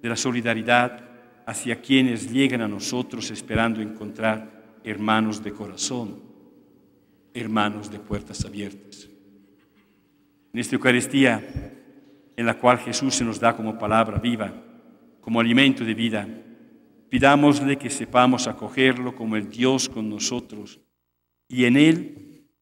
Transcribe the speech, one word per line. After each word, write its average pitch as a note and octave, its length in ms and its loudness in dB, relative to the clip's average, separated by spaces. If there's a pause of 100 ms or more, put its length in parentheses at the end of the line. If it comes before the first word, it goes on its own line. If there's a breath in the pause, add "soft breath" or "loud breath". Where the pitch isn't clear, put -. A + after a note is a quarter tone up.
de A#2 80 -6
la A#2 60 -2
solidaridad A#2+ 1300 -2
hacia A2+ 360 -6
quienes B2 500 2
llegan C3 300 0
a A2 60 -4
nosotros A2+ 640 -8
esperando A2 500 -2
encontrar A2 1000 -8
hermanos A2 600 -2
de G2+ 100 -10
corazón, G#2 680 -10 (1120)
hermanos G#2 580 -2
de G2+ 80 -14
puertas - 460 -8
abiertas. - 640 -14 (1400)
En A2+ 60 -4
esta B2 160 -4
Eucaristía, B2 1000 2 (640)
en A#2 100 -4
la A2+ 120 0
cual B2 220 4
Jesús C3 360 -4
se B2 100 -2
nos A2 140 -4
da A#2 160 4
como A2 220 -6
palabra G#2+ 420 0
viva, G#2+ 340 -4 (680)
como A#2 180 -2
alimento B2 440 4
de A2 100 -2
vida, A2 340 -4 (840)
pidámosle C#3+ 680 6
que B2+ 120 -10
sepamos B2 580 2
acogerlo B2 680 0
como A2 200 -4
el G#2+ 140 -4
Dios B2+ 400 0
con A2 200 -8
nosotros G#2+ 680 -8 (680)
y B2 180 2
en A#2+ 120 6
él - 680 2 (140)